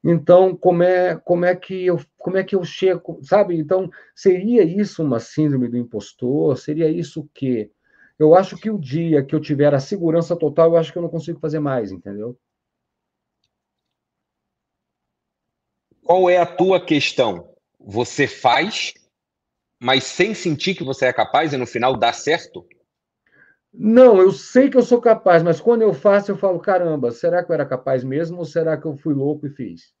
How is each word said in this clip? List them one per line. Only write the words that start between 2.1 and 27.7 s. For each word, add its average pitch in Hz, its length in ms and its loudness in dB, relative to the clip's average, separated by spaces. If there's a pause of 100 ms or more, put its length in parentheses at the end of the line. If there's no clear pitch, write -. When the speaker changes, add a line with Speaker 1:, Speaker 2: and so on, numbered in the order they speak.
Speaker 1:
como - 180 -8
é 190 80 0
que 190 140 -4
eu 180 80 -2
chego, 175 580 -4
sabe? 190 340 0
Então, 175 320 -4 (240)
seria 202 480 2
isso 190 400 -2
uma 135 160 -2
síndrome 135 520 -2
do 120 80 -6
impostor? 127 800 -4
Seria 156 320 -4
isso 160 320 -8
o 143 120 -16
quê? 120 380 -6 (480)
Eu 156 160 6
acho 190 220 2
que 214 120 -8
o 214 80 -6
dia 151 460 -2
que 139 100 -8
eu 156 60 0
tiver 143 340 0
a 135 60 0
segurança 170 560 -2
total, 165 360 2
eu 170 60 2
acho 165 140 -2
que - 60 -10
eu 175 40 -6
não 170 60 -6
consigo 165 320 -10
fazer 156 220 -6
mais, 131 280 -4
entendeu? 101 480 -14 (3750)
Speaker 2:
Qual 180 260 2
é 180 80 4
a 175 80 4
tua 180 360 0
questão? 123 760 -4 (240)
Você 120 480 -6
faz, 135 680 -2 (880)
mas 131 220 0
sem 208 300 -2
sentir 175 420 -4
que - 80 -10
você 131 220 -4
é 123 80 2
capaz 143 400 -2
e 139 40 -6
no 123 80 -4
final 117 300 -2
dá 117 160 0
certo? - 560 -6 (1080)
Speaker 1:
Não, 226 480 6
eu 185 100 6
sei 269 380 2
que 269 80 2
eu 240 60 4
sou 240 180 2
capaz, 190 400 4
mas 165 180 0
quando 233 220 2
eu 208 120 2
faço, 202 380 0
eu 196 60 -6
falo, 180 220 -2
"Caramba, 165 520 -2
será 175 320 -2
que 180 80 -14
eu 160 40 0
era 147 100 -2
capaz 127 380 -4